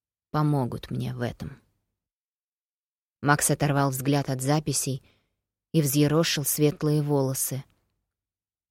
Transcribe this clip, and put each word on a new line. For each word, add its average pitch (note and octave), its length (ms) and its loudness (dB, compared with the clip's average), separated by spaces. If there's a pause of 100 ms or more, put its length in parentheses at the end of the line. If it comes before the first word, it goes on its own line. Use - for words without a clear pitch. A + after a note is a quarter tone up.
(300)
помогут D3 600 0
мне B2+ 240 -4
в B2 60 -10
этом. A#2+ 400 -8 (1600)
Макс D3 300 2
оторвал C#3+ 400 2
взгляд C3+ 400 0
от C3 100 -4
записей C#3 600 -2 (720)
и D#3+ 100 4
взъерошил D3 600 2
светлые D3 580 0
волосы. C3+ 640 -2 (1080)